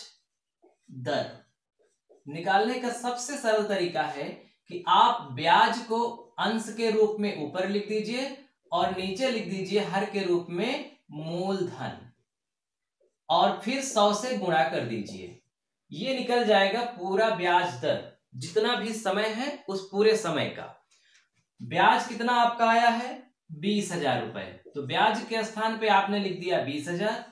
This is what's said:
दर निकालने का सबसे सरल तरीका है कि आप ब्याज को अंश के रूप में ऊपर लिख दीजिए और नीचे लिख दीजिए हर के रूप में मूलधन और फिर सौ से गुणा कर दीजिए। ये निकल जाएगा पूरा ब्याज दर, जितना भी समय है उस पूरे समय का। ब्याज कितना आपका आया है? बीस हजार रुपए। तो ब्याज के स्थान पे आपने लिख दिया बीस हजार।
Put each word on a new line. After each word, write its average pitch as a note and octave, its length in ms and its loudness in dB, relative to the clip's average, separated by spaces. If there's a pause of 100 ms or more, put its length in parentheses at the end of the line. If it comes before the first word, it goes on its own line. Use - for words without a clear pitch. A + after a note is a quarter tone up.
(920)
दर - 380 -4 (960)
निकालने G3 540 0
का B3 120 -4
सबसे B3 460 -6
सरल G#3+ 280 2
तरीका F3 380 0
है C#3+ 220 -6 (440)
कि F3 200 -10
आप F3+ 440 4
ब्याज F#3 480 4
को A3+ 200 -2 (380)
अंश G#3+ 380 -2
के A3+ 140 2
रूप G#3+ 280 4
में G3+ 240 -2
ऊपर F#3 260 -2
लिख G3+ 200 -2
दीजिए A#3+ 480 -4 (340)
और F#3 260 2
नीचे G3 340 -2
लिख G3 160 -4
दीजिए F#3+ 380 -2
हर F#3+ 220 -2
के G3 160 -4
रूप F3 280 0
में A#3+ 400 -4 (220)
मूलधन E3 840 -6 (1300)
और F#3 320 4
फिर C4+ 240 -4
सौ G#3 300 4
से B3+ 220 -2
गुणा E3+ 320 2
कर - 160 -4
दीजिए। G2 560 -10 (500)
ये B3 260 -4
निकल A#3+ 280 0
जाएगा G#3 460 4
पूरा F#3+ 400 0
ब्याज F3 500 0
दर, A#2 300 -2 (240)
जितना G#3+ 400 0
भी A3 200 -4
समय G#3 340 0
है C4+ 400 -6
उस F#3+ 220 -8
पूरे G#3+ 260 6
समय D#3 320 -2
का। - 220 -12 (880)
ब्याज F#3 460 4
कितना A#3 280 0
आपका A#3 320 4
आया A#3 220 6
है? A#3 220 0 (400)
बीस G3 400 -2
हजार B2+ 300 0
रुपए। G#2 200 -8 (340)
तो C#3 80 -6
ब्याज G3+ 420 2
के A3+ 180 -2
स्थान A3 360 -4
पे A3 100 0
आपने G3 300 4
लिख F3+ 200 -4
दिया F3 220 0
बीस C#3 260 -4
हजार। G#3 440 -2